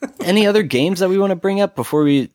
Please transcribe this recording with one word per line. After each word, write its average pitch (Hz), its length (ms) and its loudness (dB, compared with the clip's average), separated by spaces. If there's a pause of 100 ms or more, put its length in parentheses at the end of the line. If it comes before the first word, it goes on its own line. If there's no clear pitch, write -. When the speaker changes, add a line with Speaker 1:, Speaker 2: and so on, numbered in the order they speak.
Speaker 1:
<laughs> - 220 -10
Speaker 2:
any 208 220 2
other 208 180 2
games 156 360 -2
that 190 80 0
we 190 100 0
wanna 196 180 0
bring 196 240 -2
up 196 160 -2
before 151 280 -2
we, 143 300 2